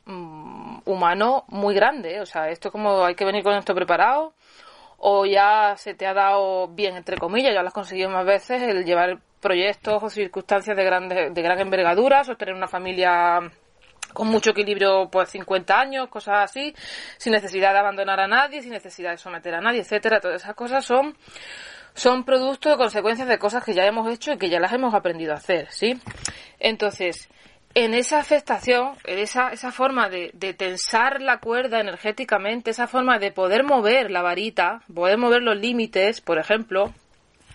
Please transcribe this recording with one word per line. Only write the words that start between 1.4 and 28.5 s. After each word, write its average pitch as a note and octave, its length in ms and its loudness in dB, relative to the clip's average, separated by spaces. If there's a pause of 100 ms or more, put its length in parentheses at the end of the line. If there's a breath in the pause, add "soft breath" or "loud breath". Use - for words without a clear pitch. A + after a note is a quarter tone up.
muy G3+ 280 -2
grande, G3+ 400 0
¿eh? G#3 60 -6
O F#3+ 40 -8
sea, D#3 240 -6
esto E3+ 220 -8
como G3+ 340 2
hay F3 100 0
que G3+ 100 -2
venir G3 180 0
con G3+ 100 2
esto G3+ 220 -2
preparado, G3 580 2 (640 loud breath)
o G3+ 280 4
ya G3+ 520 4
se G3+ 160 -10
te F#3 120 -8
ha F#3+ 80 0
dado G3 540 2
bien, F#3 300 -4
entre F3+ 200 -6
comillas, A3 360 0
ya F#3+ 80 2
lo F3+ 60 0
has F#3 60 -10
conseguido F#3+ 360 -4
más F#3 160 -2
veces, G3+ 360 0
el G3+ 220 0
llevar F3 360 0 (200)
proyectos G3+ 640 0
o A3 60 -6
circunstancias G3 680 -4
de F#3+ 80 0
grande, F3+ 460 0
de E3+ 120 -6
gran F3 180 2
envergadura, F#3+ 640 4
sostener G#3+ 320 -8
una F#3+ 120 -6
familia F3+ 720 2 (720)
con A3 140 -4
mucho A3 240 2
equilibrio, G3 600 2
pues, F#3 180 0
cincuenta F#3+ 500 0
años, C4+ 300 -2
cosas G#3 400 0
así, C#4+ 240 -8 (440 loud breath)
sin A3+ 160 -2
necesidad G3 400 2
de G3 60 4
abandonar G3 400 0
a G3 80 2
nadie, C4+ 340 0
sin A#3+ 100 -14
necesidad F#3 400 -10
de F3 60 -8
someter E3+ 360 -10
a E3+ 80 -4
nadie, A3+ 200 0
etcétera. G#3+ 380 0
Todas F3+ 240 -6
esas G#3 120 -12
cosas B3 300 -4
son, C4+ 300 2 (800 loud breath)
son B3+ 300 2
producto C4 460 2
de D4 80 6
consecuencias A3+ 500 0
de A3+ 100 4
cosas G#3+ 260 -2
que A3 100 -4
ya F3+ 120 4
hemos A3+ 260 0
hecho C4 220 -4
y B3 40 -6
que F#3+ 120 -2
ya E3+ 100 2
las F#3 140 0
hemos B3 200 0
aprendido E3 400 0
a D3 40 -6
hacer, - 320 -2
¿sí? B3 300 -2 (600 loud breath)
Entonces, G3+ 720 -2 (460 soft breath)
en A3+ 180 2
esa B3+ 260 2
afectación, C4 760 0 (100)